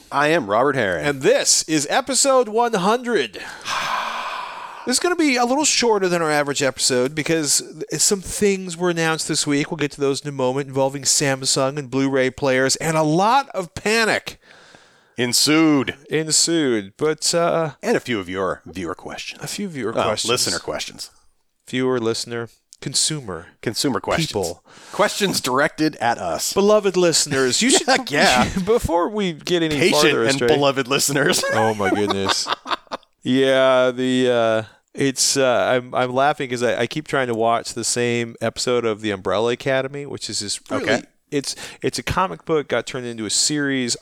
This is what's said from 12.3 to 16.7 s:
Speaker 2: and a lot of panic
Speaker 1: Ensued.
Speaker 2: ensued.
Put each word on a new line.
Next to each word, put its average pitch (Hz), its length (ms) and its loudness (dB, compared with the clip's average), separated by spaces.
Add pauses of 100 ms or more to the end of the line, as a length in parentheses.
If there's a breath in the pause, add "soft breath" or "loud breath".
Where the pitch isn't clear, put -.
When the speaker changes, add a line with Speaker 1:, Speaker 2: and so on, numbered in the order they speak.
Speaker 2:
and 160 200 -2
a 160 60 2
lot 190 480 2
of 180 240 -8
panic 208 680 0 (760 loud breath)
Speaker 1:
Ensued. 139 800 4 (120)
Speaker 2:
ensued. 147 880 0